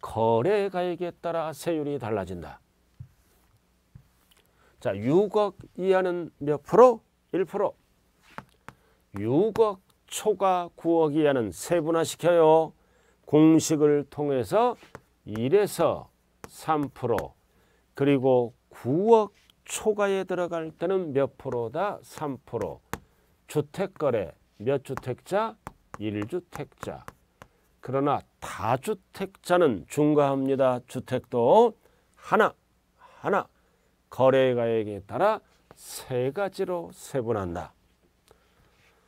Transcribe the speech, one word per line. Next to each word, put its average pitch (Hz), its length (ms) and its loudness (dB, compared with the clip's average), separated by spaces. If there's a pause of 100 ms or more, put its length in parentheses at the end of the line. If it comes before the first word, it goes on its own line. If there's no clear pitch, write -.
거래가액에 175 1200 -2
따라 165 300 -6
세율이 147 460 -4
달라진다. 95 600 -6 (2250)
자, 104 160 -4
육억 185 600 0 (200)
이하는 185 600 0
몇 143 240 -4
프로? 226 400 6 (300)
일 180 140 -2
프로. 196 280 -4 (1400)
육억 190 640 0 (240)
초과 190 680 -2
구억 165 400 2
이하는 135 360 2
세분화시켜요. 160 1200 2 (520)
공식을 151 840 4
통해서 147 680 -2 (500)
일에서 127 840 0 (380)
삼 151 420 -4
프로, 110 440 -4 (600)
그리고 131 600 2 (160)
구억 202 640 2 (320)
초과에 202 580 -2
들어갈 170 480 -6
때는 170 420 -4
몇 131 240 0
프로다? 131 640 -6
삼 143 440 -10
프로. 101 360 -8 (680)
주택거래 147 840 -4 (260)
몇 131 260 -4
주택자? 180 720 -6 (440)
일 104 280 -4
주택자. - 800 -12 (760)
그러나 135 420 -2 (180)
다주택자는 156 1500 -2
중과합니다. 139 1000 2
주택도 131 840 2 (420)
하나, 196 380 2 (440)
하나 - 500 -4 (600)
거래가액에 120 920 2
따라 175 380 -2 (360)
세 - 560 -6
가지로 180 640 -6
세분한다. 98 800 -6 (1300)